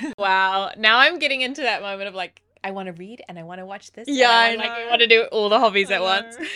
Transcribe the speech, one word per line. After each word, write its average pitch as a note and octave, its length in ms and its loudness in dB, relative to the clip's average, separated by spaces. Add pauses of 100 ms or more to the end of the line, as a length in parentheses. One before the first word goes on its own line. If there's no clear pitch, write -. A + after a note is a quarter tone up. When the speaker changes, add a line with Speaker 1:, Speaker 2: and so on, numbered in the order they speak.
Speaker 1:
<laughs> C4+ 120 -12
Speaker 2:
Wow. F#3+ 580 0
Now A3 220 4
I'm D#4 180 4
getting C4+ 240 -2
into C4+ 200 -6
that G#3+ 200 -2
moment G3 260 -8
of, F#3+ 60 -12
like, F3+ 280 -12 (220)
I G3 80 -8
wanna F#3+ 220 -10
read F#3+ 340 -18
and F3+ 120 -16
I E3 40 -16
wanna F3+ 220 -16
watch G3 280 -16
this. A3+ 140 -16
Speaker 1:
Yeah, A#3+ 440 4
Speaker 2:
And A3 100 -4
I, G#3+ 40 0
Speaker 1:
I - 20 -2
Speaker 2:
like, A#3 180 -8
Speaker 1:
know. A#3 60 -8
Speaker 2:
wanna A#3 160 4
do A3+ 240 6
all G#3 180 -2
the G#3+ 100 4
hobbies G3 300 2
Speaker 1:
I G3 60 0
Speaker 2:
at F3 80 -2
once. G3+ 320 -2 (200)